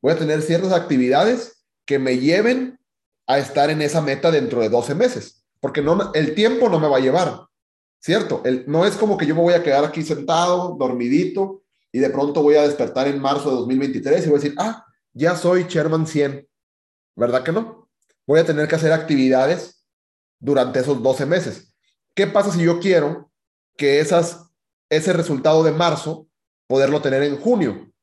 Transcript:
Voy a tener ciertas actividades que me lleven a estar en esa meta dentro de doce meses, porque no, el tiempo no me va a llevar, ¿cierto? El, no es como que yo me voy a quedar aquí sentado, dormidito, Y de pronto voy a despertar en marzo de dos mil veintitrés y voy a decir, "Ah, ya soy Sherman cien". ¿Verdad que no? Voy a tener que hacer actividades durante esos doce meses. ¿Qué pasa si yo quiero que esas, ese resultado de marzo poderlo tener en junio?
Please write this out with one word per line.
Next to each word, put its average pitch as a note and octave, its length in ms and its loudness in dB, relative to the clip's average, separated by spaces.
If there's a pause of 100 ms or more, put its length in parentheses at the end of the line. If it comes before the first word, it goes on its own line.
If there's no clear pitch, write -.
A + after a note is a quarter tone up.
Voy C3+ 100 2
a E3 60 0
tener D#3 240 -2
ciertas F3 300 0
actividades D#3+ 920 0 (220)
que C#3 120 0
me B2+ 200 -2
lleven A3 600 0 (500)
a C3+ 100 2
estar C#3+ 320 0
en D#3 100 -2
esa D3+ 220 -2
meta C#3+ 280 -2
dentro B2+ 300 0
de A2 80 0
doce A#2+ 260 0
meses, - 520 -4 (140)
porque C#3 200 -4
no, E3 340 0
el D#3 200 0
tiempo B3 340 2
no E3+ 120 0
me D3+ 80 0
va C#3 100 2
a - 20 2
llevar, C3+ 460 0 (560)
¿cierto? - 420 -2
El, B2+ 220 -2
no D#3+ 180 0
es G3+ 120 0
como G#3 200 0
que D#3 100 -2
yo D#3 80 0
me D#3+ 60 0
voy E3+ 140 4
a E3+ 80 2
quedar C#3+ 220 2
aquí D#3+ 180 -6
sentado, E3 760 -2
dormidito, C3+ 840 -2 (320)
Y B2 60 -4
de C3 120 2
pronto C#3+ 320 0
voy D3 140 6
a D3+ 60 6
despertar C3+ 440 0
en C#3 140 -4
marzo C#3+ 300 -2
de C3 60 0
dos A#2+ 100 -4
mil C3 120 0
veintitrés C3+ 460 0
y D#3 60 0
voy D3 80 4
a C#3+ 40 -2
decir, D3 160 -4
"Ah, A3 280 -6 (260)
ya D#3+ 240 0
soy F3+ 280 0
Sherman D#3+ 420 0
cien". C#3 420 -4 (680)
¿Verdad A#2+ 280 0
que E3 100 -4
no? - 380 -8 (360)
Voy D3+ 140 4
a E3 60 2
tener D3+ 200 0
que D#3+ 100 0
hacer D#3 160 2
actividades C#3 960 0 (540)
durante B2+ 400 0
esos B2+ 220 -2
doce C3 240 0
meses. E3+ 500 -4 (380)
¿Qué G3 120 2
pasa G3+ 240 0
si E3+ 120 0
yo E3+ 180 2
quiero E3 500 0 (460)
que C#3+ 240 2
esas, E3+ 500 -2 (400)
ese D#3 220 0
resultado D#3+ 500 2
de D#3+ 100 2
marzo D#3+ 540 -4 (400)
poderlo C3+ 360 0
tener C3+ 200 0
en C#3+ 160 -2
junio? F3+ 540 -2 (100)